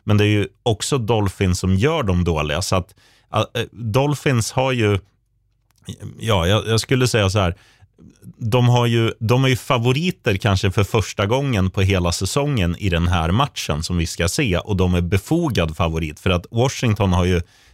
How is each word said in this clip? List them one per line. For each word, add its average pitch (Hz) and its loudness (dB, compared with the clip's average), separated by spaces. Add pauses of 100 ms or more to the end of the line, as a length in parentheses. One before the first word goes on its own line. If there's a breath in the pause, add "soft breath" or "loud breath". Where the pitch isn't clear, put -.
men 107 2
det 104 4
är 104 4
ju 104 0 (160)
också 123 0
Dolphins 101 0
som 95 2
gör 143 0
dem 90 0
dåliga. 76 -2
Så - -2
att, - -4 (380 soft breath)
eh, 113 -2 (100)
Dolphins 127 0
har 131 0
ju, 104 2 (1200)
ja, 101 2
jag, 101 2
jag 113 0
skulle 127 0
säga 104 2
så 101 0
här, 87 0 (840 soft breath)
de 120 2
har 120 4
ju, 117 2
de 123 2
är 131 2
ju 127 2
favoriter 123 -2
kanske 95 0
för 101 0
första 104 -2
gången 117 0
på 101 -2
hela 92 2
säsongen 104 -2
i 101 -4
den 85 0
här 85 0
matchen 92 -2
som 90 -4
vi 82 0
ska 85 -4
se, 87 0
och 104 -4
de 90 2
är 87 2
befogad 92 -2
favorit, 80 -4
för - -2
att 90 0
Washington 113 0
har 90 2
ju 90 2 (320 soft breath)